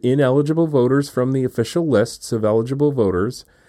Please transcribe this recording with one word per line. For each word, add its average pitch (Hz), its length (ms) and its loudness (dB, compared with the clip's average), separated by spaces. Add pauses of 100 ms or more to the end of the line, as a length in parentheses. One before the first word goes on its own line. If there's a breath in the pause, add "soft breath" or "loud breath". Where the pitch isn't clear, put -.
ineligible 143 640 2
voters 139 440 2
from 127 220 -2
the 135 120 0
official 123 420 -2
lists 120 460 0
of 110 100 -4
eligible 120 480 0
voters 104 540 -2 (240 soft breath)